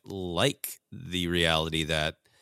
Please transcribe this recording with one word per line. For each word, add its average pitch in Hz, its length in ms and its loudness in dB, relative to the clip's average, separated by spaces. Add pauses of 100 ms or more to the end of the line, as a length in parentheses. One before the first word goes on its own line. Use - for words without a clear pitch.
like 92 720 -2 (120)
the 87 360 -4
reality 80 580 2
that 78 320 -2 (240)